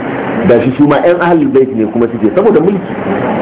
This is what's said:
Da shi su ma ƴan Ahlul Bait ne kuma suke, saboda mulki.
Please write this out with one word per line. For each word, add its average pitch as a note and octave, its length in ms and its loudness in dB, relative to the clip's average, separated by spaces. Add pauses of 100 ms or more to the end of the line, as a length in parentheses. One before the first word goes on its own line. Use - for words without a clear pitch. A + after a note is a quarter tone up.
(480)
Da A#2+ 140 4
shi C3 140 -2
su D3 100 2
ma C#3+ 140 2
ƴan F3 200 2
Ahlul E3+ 280 2
Bait C3 260 2
ne A2 120 -2
kuma A#2 260 0
suke, G#2+ 220 0
saboda F#3+ 260 4
mulki. F#3+ 320 -2 (500)